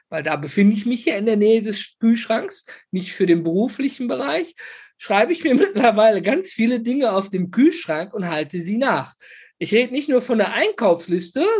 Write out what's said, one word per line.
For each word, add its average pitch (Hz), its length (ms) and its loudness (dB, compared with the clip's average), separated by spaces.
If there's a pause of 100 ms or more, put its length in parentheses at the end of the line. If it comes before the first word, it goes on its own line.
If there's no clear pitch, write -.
weil 156 140 -8
da 156 140 -2
befinde 196 380 2
ich 208 120 -4
mich 240 180 -4
ja 311 120 0
in 202 100 -2
der 220 100 2
Nähe 214 260 4
des 208 380 -8
Kühlschranks, 226 680 -2 (240)
nicht 185 220 -6
für 190 140 -2
den 170 180 4
beruflichen 240 640 -2
Bereich, 277 480 -4 (400)
schreibe 214 360 0
ich - 120 -6
mir 277 100 2
<laughs> - 0 -
mittlerweile 220 680 4
ganz 277 280 -2
viele 226 300 0
Dinge 240 320 -2
auf 196 160 -2
dem 185 220 -4
Kühlschrank 208 640 0
und 180 140 -4
halte 156 320 -4
sie 196 180 -4
nach. 190 340 0 (460)
Ich 160 140 -6
rede 240 200 2
nicht 285 160 -4
nur 247 140 2
von 233 160 -2
der 190 140 0
Einkaufsliste, 220 960 0 (140)